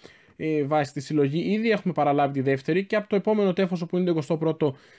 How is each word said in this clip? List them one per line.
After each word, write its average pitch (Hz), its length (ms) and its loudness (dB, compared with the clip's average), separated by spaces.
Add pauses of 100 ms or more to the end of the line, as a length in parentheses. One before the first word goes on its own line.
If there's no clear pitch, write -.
(460)
ε, 151 180 0
βάση 143 300 0
τη 147 60 -6
συλλογή. 156 540 0
Ήδη 220 160 0
έχουμε 185 240 0
παραλάβει 143 400 2
τη 135 80 -2
δεύτερη 139 440 0
και 214 100 -4
από 208 140 -2
το 214 60 0
επόμενο 202 380 2
τέφος, 180 280 0
όπου 175 140 -6
είναι 180 100 0
το 175 60 0
εικοστό 160 260 0
πρώτο, 156 380 0 (240)